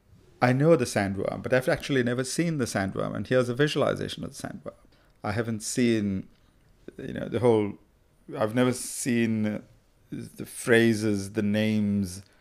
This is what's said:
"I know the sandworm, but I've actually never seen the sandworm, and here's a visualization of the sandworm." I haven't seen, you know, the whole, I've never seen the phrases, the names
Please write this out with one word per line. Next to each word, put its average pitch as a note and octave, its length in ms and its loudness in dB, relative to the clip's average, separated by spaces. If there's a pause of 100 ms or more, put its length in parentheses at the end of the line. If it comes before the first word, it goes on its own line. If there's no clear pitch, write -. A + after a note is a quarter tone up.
(400)
"I B2 120 4
know C#3+ 240 6
the B2 80 2
sandworm, G2 580 -2
but - 100 -2
I've B2+ 160 2
actually C#3+ 360 0
never B2 180 0
seen D#3+ 360 -2
the B2 60 0
sandworm, G#2 500 -2
and G#2+ 120 -6
here's B2+ 220 2
a B2 60 -2
visualization A#2 680 0
of - 140 -10
the - 100 -12
sandworm." - 280 -12 (500)
I G#2+ 80 -2
haven't A2 320 -4
seen, A2 640 0 (680)
you - 180 -10
know, - 140 -6
the A2+ 120 -2
whole, A2 320 2 (640)
I've A2 160 -2
never B2+ 180 2
seen A2+ 920 -2 (500)
the A2+ 340 -12
phrases, A2 840 2
the A2 100 -2
names G2+ 800 0 (180)